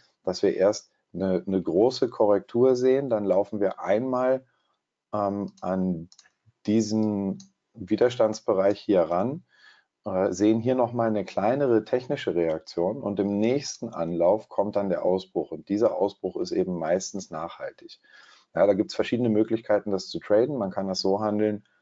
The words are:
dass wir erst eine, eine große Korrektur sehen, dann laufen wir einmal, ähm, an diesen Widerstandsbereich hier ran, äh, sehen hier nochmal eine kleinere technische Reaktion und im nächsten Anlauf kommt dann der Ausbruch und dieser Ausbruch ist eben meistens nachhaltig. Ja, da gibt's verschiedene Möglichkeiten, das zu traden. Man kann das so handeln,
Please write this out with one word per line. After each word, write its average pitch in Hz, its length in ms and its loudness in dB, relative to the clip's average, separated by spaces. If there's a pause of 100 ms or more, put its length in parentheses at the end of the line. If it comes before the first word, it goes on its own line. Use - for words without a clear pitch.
(240)
dass 185 200 -4
wir 98 120 2
erst - 360 0 (220)
eine, 92 320 -2
eine 95 160 0
große 113 480 2
Korrektur 117 680 2
sehen, 131 340 2
dann 107 160 0
laufen 98 340 0
wir 95 200 -2
einmal, 127 680 0 (680)
ähm, 101 460 -2
an 92 480 -2 (580)
diesen 104 720 0 (360)
Widerstandsbereich 107 1040 0
hier 98 220 2
ran, 95 420 -2 (640)
äh, 95 260 0
sehen 107 300 2
hier 123 120 0
nochmal 117 360 0
eine 104 160 -2
kleinere 117 580 2
technische 127 500 -2
Reaktion 85 680 -2
und 101 160 -2
im 101 200 0
nächsten 123 500 -2
Anlauf 85 580 0
kommt 101 300 -4
dann 101 100 -2
der 87 160 -2
Ausbruch 92 480 -2
und 78 160 -12
dieser 101 280 2
Ausbruch 95 420 -4
ist 92 160 -6
eben 90 260 -2
meistens 92 500 -4
nachhaltig. 78 680 -12 (560)
Ja, 82 100 4
da 101 80 6
gibt's 98 220 -2
verschiedene 117 340 0
Möglichkeiten, 107 600 0
das 95 160 -2
zu - 120 -10
traden. 123 380 2
Man 98 140 -2
kann 98 160 -4
das 92 140 -4
so 98 180 2
handeln, 104 460 0 (160)